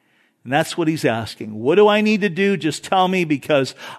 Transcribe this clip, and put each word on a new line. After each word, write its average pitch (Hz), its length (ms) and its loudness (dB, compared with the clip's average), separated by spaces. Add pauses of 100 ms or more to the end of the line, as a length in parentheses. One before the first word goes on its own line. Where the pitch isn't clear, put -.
(460)
And 120 80 -4
that's 156 240 0
what 170 100 0
he's 156 180 -2
asking. 110 540 -4
"What 131 160 0
do 208 140 6
I 208 100 2
need 214 220 2
to 208 80 0
do? 196 260 0
Just 151 280 -4
tell 185 260 2
me, 185 140 0
because 143 520 -2 (240)